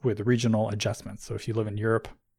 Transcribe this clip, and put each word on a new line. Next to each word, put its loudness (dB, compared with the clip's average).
with 2
regional 4
adjustments. -4
So -10
if -8
you -2
live 0
in -6
Europe, 2